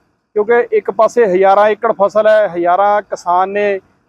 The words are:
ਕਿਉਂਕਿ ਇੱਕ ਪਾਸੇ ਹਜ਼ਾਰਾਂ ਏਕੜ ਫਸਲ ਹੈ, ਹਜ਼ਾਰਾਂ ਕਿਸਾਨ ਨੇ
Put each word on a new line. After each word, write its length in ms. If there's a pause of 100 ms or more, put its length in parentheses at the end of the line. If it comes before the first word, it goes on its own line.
(340)
ਕਿਉਂਕਿ 380
ਇੱਕ 200
ਪਾਸੇ 340
ਹਜ਼ਾਰਾਂ 440
ਏਕੜ 320
ਫਸਲ 260
ਹੈ, 200
ਹਜ਼ਾਰਾਂ 540
ਕਿਸਾਨ 480
ਨੇ 300 (300)